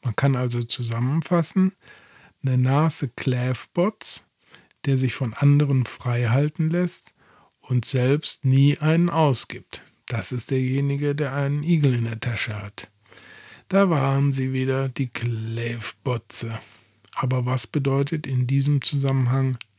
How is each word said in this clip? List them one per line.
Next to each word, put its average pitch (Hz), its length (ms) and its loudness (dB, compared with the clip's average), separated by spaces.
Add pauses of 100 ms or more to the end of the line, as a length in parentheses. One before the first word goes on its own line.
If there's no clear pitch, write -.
Man 117 140 -4
kann 139 180 2
also 123 260 -2
zusammenfassen, 139 1080 0 (720)
eine 131 140 2
Nase 139 580 2
Kläfbotz, - 1120 -2 (560)
der 139 140 2
sich 127 160 0
von 117 200 -6
anderen 143 520 4
frei 120 400 -2
halten 147 440 0
lässt 175 440 -4 (480)
und 123 240 0
selbst 131 600 0
nie 139 320 6
einen 165 320 2
ausgibt. - 760 0 (220)
Das 110 260 -4
ist 123 200 -6
derjenige, 139 640 0
der 143 180 -4
einen 143 300 -2
Igel 151 300 4
in 120 120 0
der 113 140 -6
Tasche 110 360 -4
hat. 101 340 -12 (760)
Da 196 220 2
waren 139 420 2
sie 131 220 -2
wieder, 131 340 0
die 127 220 -4
Kläfbotze. 117 1500 -6 (560)
Aber 127 320 -2
was 127 220 -2
bedeutet 143 580 -2
in 127 220 -2
diesem 139 340 0
Zusammenhang 135 760 0 (220)